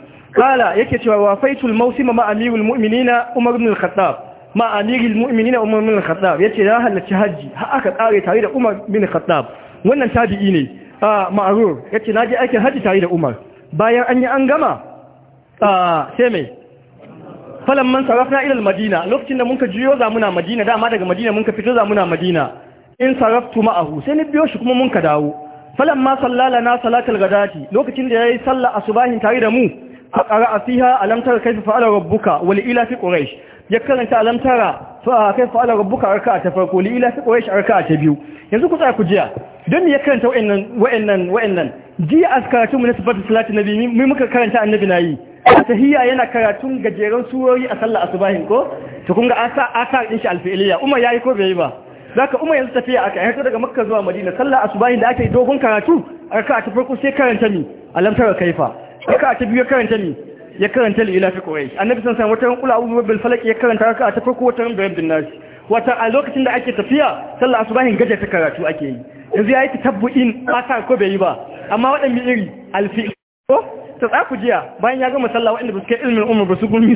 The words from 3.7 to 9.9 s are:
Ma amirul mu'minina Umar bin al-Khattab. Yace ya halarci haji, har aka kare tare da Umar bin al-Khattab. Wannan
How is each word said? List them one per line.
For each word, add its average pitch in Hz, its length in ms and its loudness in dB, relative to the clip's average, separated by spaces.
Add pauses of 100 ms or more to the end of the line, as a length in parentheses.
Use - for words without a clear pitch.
Ma 226 100 2 (140)
amirul 233 360 0
mu'minina 233 460 0
Umar 214 200 0
bin 220 160 2
al-Khattab. 170 440 0
Yace 214 220 2
ya 220 160 4
halarci 202 340 -2
haji, 170 420 -2
har 262 220 -4
aka - 140 0
kare 220 300 2
tare 180 200 2
da 208 120 0
Umar 240 220 0 (120)
bin 208 160 0
al-Khattab. 160 420 0 (400)
Wannan 254 280 2